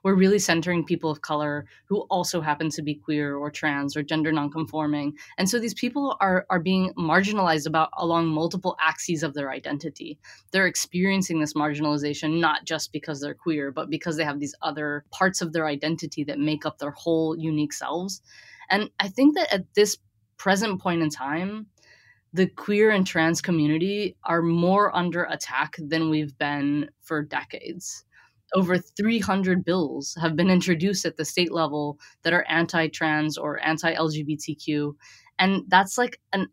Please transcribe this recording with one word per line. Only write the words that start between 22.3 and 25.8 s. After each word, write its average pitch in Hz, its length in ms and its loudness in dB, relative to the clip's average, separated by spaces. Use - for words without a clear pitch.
the 185 120 4
queer 208 460 4
and 190 160 4
trans 165 340 2
community 175 840 0
are 170 160 2
more 170 540 4
under 175 280 0
attack 151 560 -4
than 160 300 -2